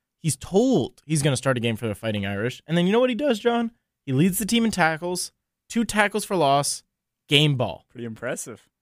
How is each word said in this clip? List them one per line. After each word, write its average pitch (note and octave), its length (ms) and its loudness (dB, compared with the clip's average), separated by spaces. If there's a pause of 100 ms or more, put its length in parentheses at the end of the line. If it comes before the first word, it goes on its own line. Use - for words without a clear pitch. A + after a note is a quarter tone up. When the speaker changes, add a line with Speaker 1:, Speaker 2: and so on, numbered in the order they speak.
(200)
Speaker 1:
He's D#3+ 180 -2
told G3+ 680 0
he's D3+ 160 0
gonna C#3 160 2
start B2+ 200 0
a - 20 -2
game A2+ 160 0
for A#2 120 -6
the G#2 80 -4
Fighting G#2 300 -4
Irish. G2+ 420 -4
And E3 100 0
then F3 100 2
you G3 60 2
know A3+ 60 2
what B3+ 100 2
he B3 60 -2
does, B3 240 -2
John? A#3 320 -2 (340)
He C3+ 80 -4
leads F3+ 260 4
the A3 60 -4
team A3+ 200 2
in A3 60 0
tackles, E3+ 600 -2 (380)
two A#3 160 0
tackles G3+ 400 0
for G3+ 100 -4
loss, C#3+ 480 2 (440)
game D3 280 4
ball. A#2 340 -6
Speaker 2:
Pretty A#2+ 160 -12
impressive. A#2 640 -10 (140)